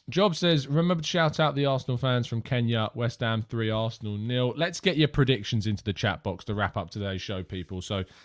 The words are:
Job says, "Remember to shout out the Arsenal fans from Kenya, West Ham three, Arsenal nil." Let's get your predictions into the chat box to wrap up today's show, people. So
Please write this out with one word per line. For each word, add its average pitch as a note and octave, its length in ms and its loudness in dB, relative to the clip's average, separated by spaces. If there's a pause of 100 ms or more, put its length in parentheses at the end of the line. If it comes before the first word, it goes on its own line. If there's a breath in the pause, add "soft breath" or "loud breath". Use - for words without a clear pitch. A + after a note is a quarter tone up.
Job F3+ 280 2
says, E3 320 2
"Remember E3 340 2
to D3 60 -4
shout E3 320 0
out D3+ 140 4
the C#3 120 2
Arsenal C3 320 0
fans B2 280 2
from A2+ 160 -4
Kenya, A#2 540 0
West A#2 240 -2
Ham A2+ 220 0
three, A2 280 -2
Arsenal A2 480 -2
nil." B2 380 0
Let's E3+ 240 -2
get F3 180 2
your D3+ 120 6
predictions A#2 580 2
into G#2 160 -2
the G2+ 100 -2
chat - 300 -2
box F2+ 220 -6
to G#2 100 -4
wrap G2+ 220 -2
up E2+ 120 -6
today's G2 320 -6
show, F#2+ 220 -6
people. F#2 380 -8
So F#2+ 240 -4 (200 loud breath)